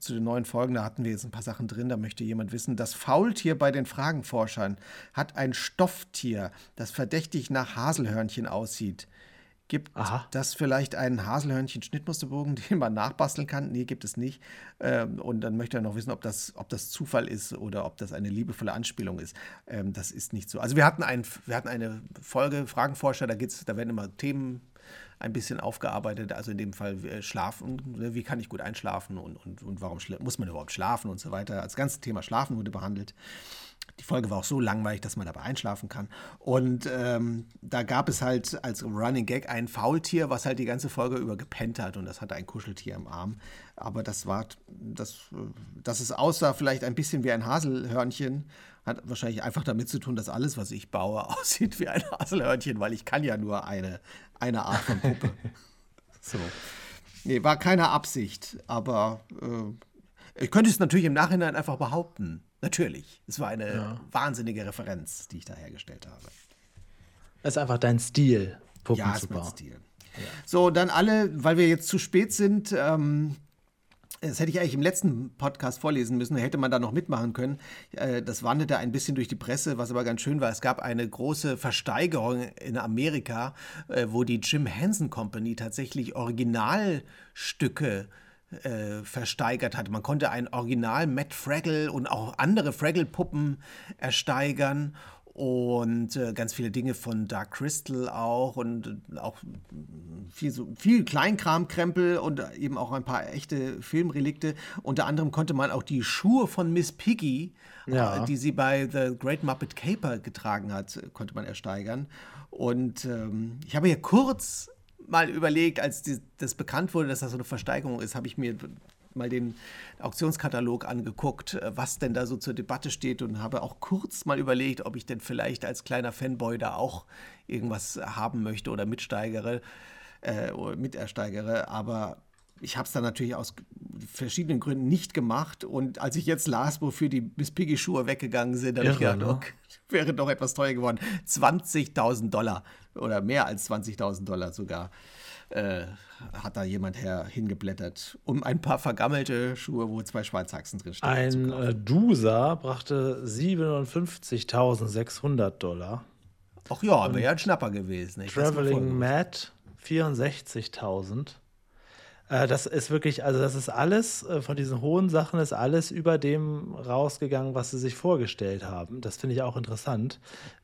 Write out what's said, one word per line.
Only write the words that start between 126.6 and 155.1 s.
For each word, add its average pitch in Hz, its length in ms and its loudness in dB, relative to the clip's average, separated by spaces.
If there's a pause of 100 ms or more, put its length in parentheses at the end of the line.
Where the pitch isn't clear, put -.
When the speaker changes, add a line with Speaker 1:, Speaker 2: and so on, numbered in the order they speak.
Speaker 1:
auch - 320 -4 (420)
irgendwas 113 520 -4
haben 113 440 -4
möchte 107 260 -4
oder 104 160 -2
mitsteigere, 110 760 -4 (580)
äh, 117 320 -4
oder 101 240 -6
mitersteigere, 107 920 -4
aber 107 520 -4 (420)
ich - 160 -8
hab's - 160 -6
dann 123 100 -2
natürlich 120 320 -2
aus - 200 -8 (580)
verschiedenen 147 480 0
Gründen 135 260 0
nicht 160 260 4
gemacht 131 520 0
und 131 340 -2
als 131 160 -2
ich 139 120 0
jetzt 160 200 2
las, 139 340 2
wofür 147 280 0
die 127 260 0
Miss 143 160 -2
Piggy 151 280 2
Schuhe 135 280 0
weggegangen 123 500 0
sind, 123 220 0
hab 123 60 4
ich 135 60 8
Speaker 2:
Irre, 135 80 4
Speaker 1:
gedacht, 113 200 4
Speaker 2:
ne? 107 100 0
Speaker 1:
okay, 131 240 0 (360)
wäre 156 260 2
doch 139 160 2
etwas 135 240 0
teuer 139 200 2
geworden. 123 260 0 (240)
Zwanzigtausend 131 1080 4
Dollar 107 300 0 (320)
oder 107 280 0
mehr 131 240 4
als 104 180 -4
zwanzigtausend 101 640 -2
Dollar 90 240 -2
sogar, 87 380 -6 (580)
äh, 95 380 -2 (480)
hat 107 240 -8
da 98 60 -2
jemand 95 360 -2
her-, 92 240 -2
hingeblättert, 98 1000 -6
um - 200 0
ein 131 160 2
paar 139 180 2
vergammelte 127 800 0
Schuhe, 117 320 -2
wo 110 140 -4
zwei 110 200 -4
Schweinshaxen - 560 -6
drinstehen, 127 520 0
zu 131 80 0
Speaker 2:
Ein, 127 120 2
Speaker 1:
kaufen. 131 160 -2
Speaker 2:
äh, 117 80 2
Dusa 127 800 6
brachte 131 680 -2
siebenundfünfzigtausendsechshundert 123 2250 2